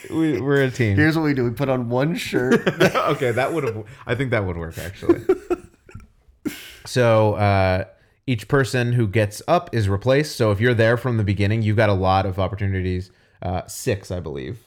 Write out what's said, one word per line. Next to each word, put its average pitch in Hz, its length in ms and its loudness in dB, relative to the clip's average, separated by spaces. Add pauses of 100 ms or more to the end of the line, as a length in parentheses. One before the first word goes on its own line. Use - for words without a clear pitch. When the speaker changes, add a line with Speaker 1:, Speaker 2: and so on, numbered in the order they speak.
Speaker 1:
<laughs> - 80 -4
We, 160 220 0
we're 139 240 2
a 131 80 0
team. 110 240 2
Speaker 2:
Here's 156 220 2
what 160 60 0
we 147 100 2
do. 127 100 0
We 120 80 0
put 135 160 -4
on 127 220 -2
one 135 260 0
shirt. 202 520 0
Speaker 1:
<laughs> 175 280 2
Okay, 135 360 0
that 127 200 0
would 160 140 -2
have, 107 180 -6 (240)
I 123 80 -2
think 127 160 -4
that 107 140 0
would 90 120 -4
work, 82 200 -10
actually. - 500 -2
<laughs> 381 60 2 (1500)
So, 110 500 4
uh, 95 500 2 (420)
each 127 200 -4
person 127 460 0
who 120 140 2
gets 101 400 -2
up 175 260 0
is 110 140 0
replaced. 127 480 0
So 110 160 2
if 98 80 0
you're 123 140 4
there 113 240 4
from 113 200 -2
the 107 60 0
beginning, 101 380 0
you've 107 160 2
got 107 120 4
a 104 40 4
lot 95 320 2
of 95 140 -4
opportunities. 92 720 -2 (300)
Uh, 90 260 -6
six, - 440 -6
I 90 100 -6
believe, 73 460 -10